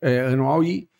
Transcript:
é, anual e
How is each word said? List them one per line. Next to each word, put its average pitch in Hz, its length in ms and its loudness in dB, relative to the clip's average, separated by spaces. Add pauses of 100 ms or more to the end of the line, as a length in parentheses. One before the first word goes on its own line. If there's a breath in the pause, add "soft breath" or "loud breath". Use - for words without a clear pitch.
é, 127 200 0
anual 135 440 0
e 185 240 -4 (120)